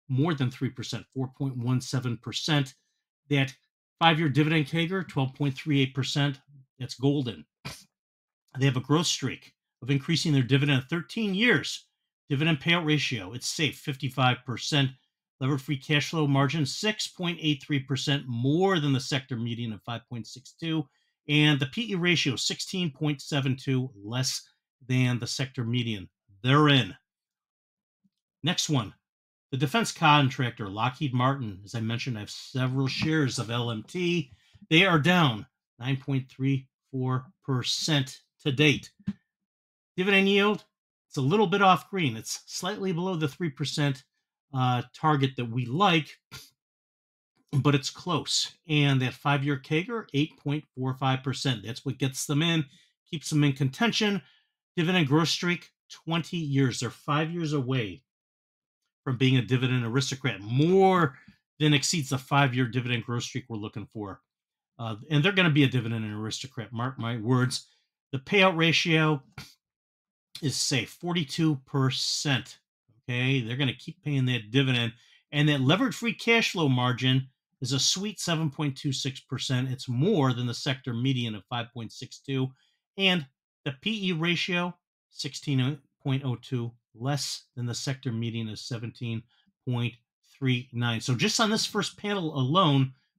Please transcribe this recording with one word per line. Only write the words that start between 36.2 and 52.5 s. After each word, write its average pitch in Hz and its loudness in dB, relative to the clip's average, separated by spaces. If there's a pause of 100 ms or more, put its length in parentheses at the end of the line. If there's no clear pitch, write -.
three 135 -2 (240)
four 127 -2 (180)
percent 135 -2 (220)
to 156 -2
date. 135 2 (1080)
Dividend 196 4
yield, 202 4 (440)
it's - -10
a - 2
little 190 4
bit 202 2
off 185 6
green. 151 0
It's - -10
slightly 190 -4
below 180 -2
the 156 0
three 170 -4
percent, 143 -2 (520)
uh, 127 2 (160)
target 139 2
that 120 -6
we 123 -4
like, 165 2 (1300)
but 143 4
it's 135 0
close. - -4 (120)
And 143 4
that 123 -2
five-year 143 -2
cager, 208 -4
eight 147 -2
point 147 -6 (100)
four 127 -4
five 131 0
percent. 123 -4
That's 113 -10
what 131 -6
gets 135 -4
them 147 0
in, 165 0 (440)